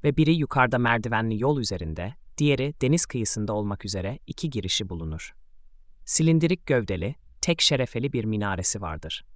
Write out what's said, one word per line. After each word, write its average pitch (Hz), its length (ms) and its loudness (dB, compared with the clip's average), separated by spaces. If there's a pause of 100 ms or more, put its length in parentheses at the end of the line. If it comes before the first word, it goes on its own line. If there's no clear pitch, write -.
ve 143 120 4
biri 156 180 6
yukarıda 131 440 2
merdivenli 113 640 0
yol 139 180 2
üzerinde, 87 540 -6 (240)
diğeri 147 440 2
deniz 143 240 4
kıyısında 110 460 0
olmak 104 320 -4
üzere 98 420 -4
iki - 240 -6
girişi 98 380 -4
bulunur. 80 460 -8 (720)
Silindirik 165 640 4
gövdeli, 101 480 0 (280)
tek 165 180 0
şerefeli 131 520 0
bir 117 120 -2
minaresi 104 560 -2
vardır. 78 440 -8 (120)